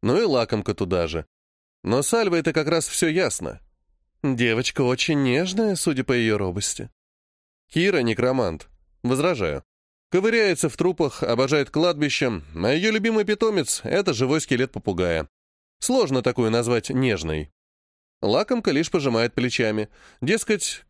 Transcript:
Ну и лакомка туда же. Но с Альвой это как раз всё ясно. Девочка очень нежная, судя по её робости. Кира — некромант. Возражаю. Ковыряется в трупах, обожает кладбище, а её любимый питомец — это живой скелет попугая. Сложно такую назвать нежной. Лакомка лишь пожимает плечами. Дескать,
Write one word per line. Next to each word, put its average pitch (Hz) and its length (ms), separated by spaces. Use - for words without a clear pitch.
Ну 123 180
и 233 40
лакомка 117 500
туда 87 340
же. 80 180
Но 120 180
с 143 120
Альвой 202 260
это 156 140
как 151 140
раз 165 200
всё - 200
ясно. 151 540
Девочка 123 600
очень 139 420
нежная, 185 520
судя 135 280
по - 80
её 113 260
робости. 98 520
Кира — 180 300
некромант. 117 680
Возражаю. 123 600
Ковыряется 202 580
в - 60
трупах, 165 480
обожает 127 460
кладбище, 147 720
а 87 180
её 185 180
любимый 214 320
питомец — 208 600
это 180 300
живой 131 280
скелет 127 300
попугая. 87 580
Сложно 175 420
такую 117 300
назвать 117 380
нежной. 82 600
Лакомка 214 500
лишь 151 200
пожимает 120 420
плечами. 110 540
Дескать, 202 720